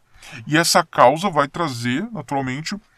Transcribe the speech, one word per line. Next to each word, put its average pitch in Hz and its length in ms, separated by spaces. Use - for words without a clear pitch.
e 147 120
essa 170 260
causa 151 460
vai 147 180
trazer, 135 640
naturalmente, 139 680